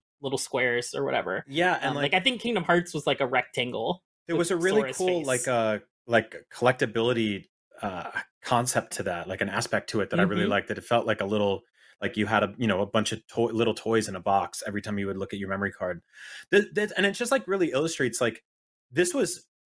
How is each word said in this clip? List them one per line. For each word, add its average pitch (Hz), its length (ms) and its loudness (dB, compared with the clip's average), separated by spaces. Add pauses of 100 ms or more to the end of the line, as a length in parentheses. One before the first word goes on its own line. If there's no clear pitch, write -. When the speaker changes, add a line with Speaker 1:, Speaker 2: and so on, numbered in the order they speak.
(220)
Speaker 1:
little 135 160 -2
squares 123 560 0
or 143 100 -2
whatever. 117 440 -2
Speaker 2:
Yeah, 170 260 2
and, 143 160 -2
Speaker 1:
Um, 139 60 -2
Speaker 2:
like, 143 160 0
Speaker 1:
like, - 20 6
I 185 100 2
think 254 160 2
Kingdom 220 240 0
Hearts 175 300 4
was, 151 120 -6
like, 147 140 2
a 135 60 2
rectangle 123 760 -2 (240)
Speaker 2:
there 165 100 -2
Speaker 1:
with 170 140 2
Speaker 2:
was - 20 -
a 180 40 2
really 190 240 4
Speaker 1:
Sora's - 160 -2
Speaker 2:
cool, 185 120 0
Speaker 1:
face. 170 180 0
Speaker 2:
like, 127 220 0
uh, 110 300 2 (280)
like, 113 280 2 (160)
collectability, 117 960 2 (360)
uh, 92 280 -6 (320)
concept 123 500 0
to 101 120 -6
that, 87 220 -6
like, 95 140 -6
an 101 80 -2
aspect 101 400 -2
to 107 140 0
it 95 80 -4
that - 100 2
I 101 40 6
really 104 180 2
Speaker 1:
Mm-hmm. 101 80 2
Speaker 2:
liked, 101 180 0
that - 80 -4
it - 80 -10
felt 120 220 2
like 107 160 0
a - 20 -2
little, 101 380 0 (380)
like, 101 180 -4
you 104 80 2
had 104 160 4
a, 101 160 0
you 120 80 -2
know, 98 160 2
a 104 40 -2
bunch 107 260 0
of - 160 -10
to-, 117 200 0
little 110 240 2
toys 110 340 0
in 98 80 -8
a 90 60 -10
box 95 460 0
every 104 160 -6
time 104 160 -4
you 98 80 -2
would 95 100 -4
look 95 160 -8
at 101 60 -6
your 98 100 -6
memory 95 240 -4
card. 90 300 -6 (480)
Th-, 208 240 6
th-, 208 220 -2
and 196 100 4
it 196 60 0
just, 240 200 -4
like, 269 160 0
really 185 240 0
illustrates, 139 480 0
like, 113 240 0 (480)
this 180 220 2
was - 320 -2 (220)